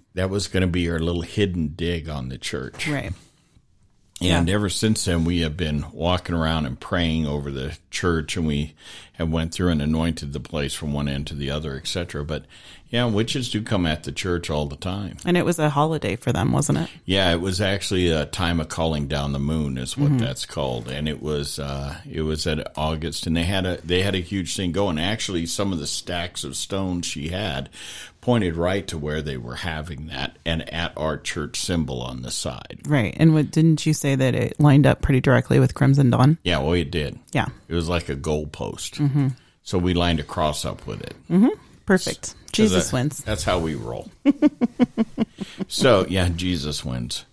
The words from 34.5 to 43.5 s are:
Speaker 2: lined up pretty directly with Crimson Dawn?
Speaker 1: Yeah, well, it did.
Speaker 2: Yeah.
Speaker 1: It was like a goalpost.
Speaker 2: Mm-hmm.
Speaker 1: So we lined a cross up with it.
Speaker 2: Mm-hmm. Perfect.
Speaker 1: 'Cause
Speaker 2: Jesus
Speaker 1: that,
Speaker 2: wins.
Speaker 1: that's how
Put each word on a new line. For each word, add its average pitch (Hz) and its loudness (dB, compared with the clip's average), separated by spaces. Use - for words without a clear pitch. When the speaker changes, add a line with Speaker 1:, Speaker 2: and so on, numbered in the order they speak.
Speaker 2:
lined 147 8
up - 4
pretty 131 4
directly 127 4
with 131 4
Crimson 135 6
Dawn? 127 6
Speaker 1:
Yeah, 85 2
well, 73 2
it 82 2
did. 78 -2
Speaker 2:
Yeah. 135 2
Speaker 1:
It 80 -4
was 82 0
like 85 0
a 71 -4
goalpost. 73 -4
Speaker 2:
Mm-hmm. 143 2
Speaker 1:
So - -4
we 90 2
lined 85 4
a 73 -4
cross 76 -2
up - -8
with - -8
it. - -12
Speaker 2:
Mm-hmm. 196 6
Perfect. - 2
Speaker 1:
'Cause - -20
Speaker 2:
Jesus 95 4
Speaker 1:
that, - -2
Speaker 2:
wins. 131 0
Speaker 1:
that's 107 -4
how 92 2